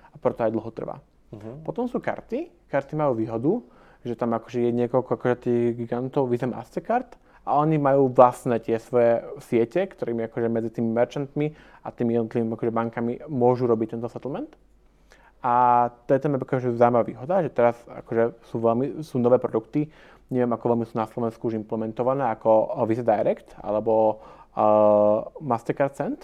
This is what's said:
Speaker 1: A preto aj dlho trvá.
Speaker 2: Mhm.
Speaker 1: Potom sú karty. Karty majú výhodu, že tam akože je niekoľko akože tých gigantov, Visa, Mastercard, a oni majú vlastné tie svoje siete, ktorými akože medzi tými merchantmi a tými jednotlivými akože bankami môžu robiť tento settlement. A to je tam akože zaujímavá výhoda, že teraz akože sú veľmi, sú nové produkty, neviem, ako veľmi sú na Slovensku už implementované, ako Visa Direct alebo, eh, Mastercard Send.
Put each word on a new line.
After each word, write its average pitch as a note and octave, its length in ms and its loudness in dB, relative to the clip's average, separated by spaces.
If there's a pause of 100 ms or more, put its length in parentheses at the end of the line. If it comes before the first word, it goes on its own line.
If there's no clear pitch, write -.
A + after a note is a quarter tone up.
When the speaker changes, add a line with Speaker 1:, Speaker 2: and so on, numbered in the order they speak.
(140)
Speaker 1:
A - 80 -20
preto A#2 240 -2
aj A2 80 0
dlho A2 160 -6
trvá. - 320 -12 (320)
Speaker 2:
Mhm. A#2 320 -16
Speaker 1:
Potom A#3 240 -6
sú B3 80 -6
karty. - 560 -8 (160)
Karty C#3 240 -4
majú D3 240 0
výhodu, A#2+ 400 -2 (480)
že A#2+ 80 -6
tam A#2 240 -2
akože A#2+ 240 -6
je A#2+ 100 2
niekoľko A#2+ 460 0
akože B2 240 0
tých A#2+ 240 0 (100)
gigantov, B2 540 -4
Visa, A#2+ 160 -2
Mastercard, B2+ 720 -6 (260)
a B2 140 0
oni D#3 220 2
majú C#3 320 4
vlastné B2 480 4
tie A2+ 180 -2
svoje A#2 460 2 (160)
siete, A#2 420 0
ktorými A#2 460 -6
akože A#2 200 -4
medzi A2+ 220 -2
tými A2+ 220 -2
merchantmi C#3+ 640 -2 (240)
a - 100 -16
tými A#2 240 -2
jednotlivými A2+ 400 -2
akože A2+ 180 -4
bankami A#2 420 -2 (120)
môžu B2+ 400 2
robiť A2+ 320 0
tento A#2 100 -6
settlement. D#3 440 -10 (880)
A A#2+ 480 4 (180)
to - 60 -2
je C3+ 80 4
tam D3 160 -2
akože B2+ 400 -2
zaujímavá A#2+ 320 4
výhoda, C3+ 320 -4
že D3+ 100 -2
teraz A#2+ 340 2
akože A#2 600 -4
sú - 160 -10
veľmi, A#2 260 2 (140)
sú D3+ 180 -10
nové B2 220 4
produkty, B2 480 -4 (400)
neviem, B2 240 0
ako A#2 240 0
veľmi A#2 120 -2
sú - 120 -12
na A2 80 -2
Slovensku A#2 400 -6
už A2+ 80 -4
implementované, A2+ 720 -4
ako A2 560 2
Visa A2+ 160 0
Direct A2+ 600 0
alebo, G#2+ 600 0 (320)
eh, G#2+ 680 6 (200)
Mastercard C#3 560 -4
Send. G#3 280 -6